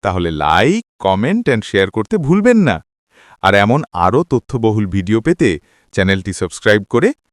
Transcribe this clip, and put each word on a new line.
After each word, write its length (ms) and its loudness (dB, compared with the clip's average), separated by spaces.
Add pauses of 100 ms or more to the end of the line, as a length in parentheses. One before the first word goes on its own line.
তাহলে 300 -4
like, 540 0 (140)
comment 540 -2
and 160 -4
share 220 0
করতে 260 -6
ভুলবেন 400 2
না। 200 2 (640)
আর 140 2
এমন 240 4 (140)
আরও 300 2
তথ্যবহুল 640 -2
ভিডিও 360 -2
পেতে 280 0 (440)
চ্যানেলটি 400 -2
সাবস্ক্রাইব 560 0
করে 200 2 (240)